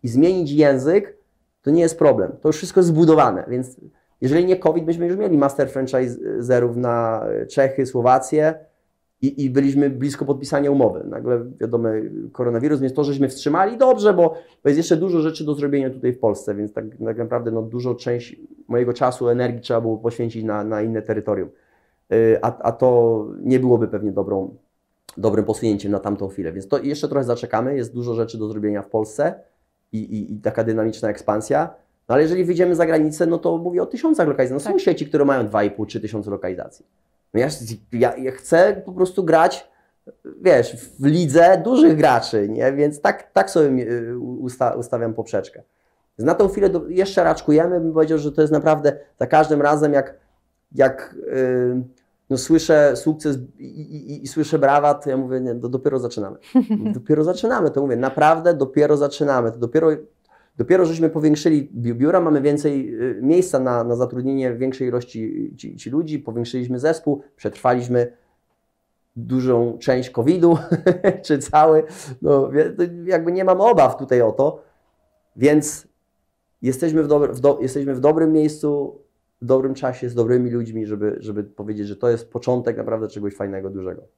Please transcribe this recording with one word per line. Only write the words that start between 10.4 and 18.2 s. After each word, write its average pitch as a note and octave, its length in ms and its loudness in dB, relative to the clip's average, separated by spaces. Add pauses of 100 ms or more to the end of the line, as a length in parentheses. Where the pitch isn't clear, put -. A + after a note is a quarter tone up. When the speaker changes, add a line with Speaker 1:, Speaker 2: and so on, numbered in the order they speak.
Speaker 1:
umowy. B2+ 320 2
Nagle, A#2+ 420 -4 (140)
wiadomo, A#2 300 -2 (420)
koronawirus, B2+ 480 -2
więc C3 140 -2
to, D3 100 -2
żeśmy C#3 260 0
wstrzymali, F#3 480 -2
dobrze, A3 360 4
bo, E3 200 4 (300)
bo C#3+ 60 4
jest D3 80 2
jeszcze E3+ 200 2
dużo F3 220 0
rzeczy D#3 240 -2
do D3+ 100 -4
zrobienia C#3 360 -2
tutaj B2+ 240 -4
w - 60 -10
Polsce, G#2 360 -2
więc G#2 180 -8
tak, A2 120 -8 (200)
tak A2 120 -6
naprawdę, A#2 340 -4
no, A2+ 100 -4
dużo A#2+ 340 -6
część A#2+ 400 -8 (320)